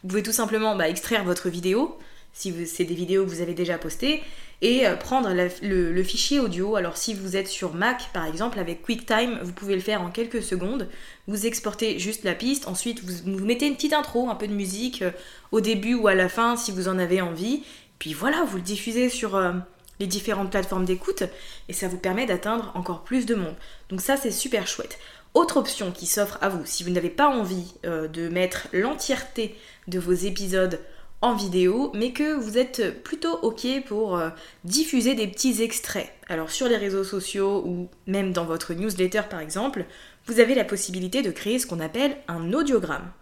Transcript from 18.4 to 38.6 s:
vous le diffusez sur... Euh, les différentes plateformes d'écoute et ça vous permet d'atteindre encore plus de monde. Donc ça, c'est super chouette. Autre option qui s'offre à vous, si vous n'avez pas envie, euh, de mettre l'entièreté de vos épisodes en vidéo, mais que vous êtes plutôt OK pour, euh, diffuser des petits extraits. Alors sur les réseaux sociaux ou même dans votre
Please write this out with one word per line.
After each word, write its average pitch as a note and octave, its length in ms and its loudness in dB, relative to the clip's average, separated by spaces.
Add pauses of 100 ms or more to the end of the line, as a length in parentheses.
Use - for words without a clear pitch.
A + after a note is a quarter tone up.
vous G3 120 -2
le F3 60 -4
diffusez A3+ 460 0
sur... G#3+ 260 -2
Euh, F#3 180 4 (480)
les G3 60 -2
différentes G3 440 -2
plateformes F#3+ 340 0
d'écoute F#3 400 0 (440)
et F3+ 40 -8
ça F#3+ 140 -2
vous F3+ 120 -4
permet F#3+ 280 0
d'atteindre G#3+ 480 -2
encore F3+ 300 -6
plus B3 220 0
de A#3 80 2
monde. F3 200 -2 (340)
Donc F#3 120 -4
ça, C4+ 160 2
c'est B3+ 160 -2
super A3 340 0
chouette. - 320 -6 (360)
Autre - 220 6
option G3+ 360 0
qui F3+ 140 -8
s'offre G3+ 340 0
à G3 80 2
vous, F3+ 160 -2
si - 180 -6
vous F3+ 80 -2
n'avez F3 200 2
pas C#4+ 180 4
envie, F#3+ 460 0 (100)
euh, D#3+ 240 -2
de E3 200 -6
mettre F3+ 440 -2
l'entièreté A#3 840 -2 (320)
de F3+ 100 -2
vos F3 140 2
épisodes F#3 680 2 (400)
en A#3+ 140 4
vidéo, G3 600 4
mais A3+ 180 0
que D4+ 220 0
vous A3+ 240 0
êtes B3+ 460 0
plutôt E4 380 -2
OK A3+ 220 -2 (220)
pour, G#3 320 0
euh, E3 120 0 (340)
diffuser A#3 500 4
des A3 140 0
petits A3 340 2
extraits. - 480 -4 (180)
Alors D#3+ 220 -4
sur C4 160 0
les A#3 100 6
réseaux G3 280 0
sociaux G3 600 0
ou F3 240 -4 (200)
même F#3+ 240 0
dans E3+ 120 0
votre E3 300 -4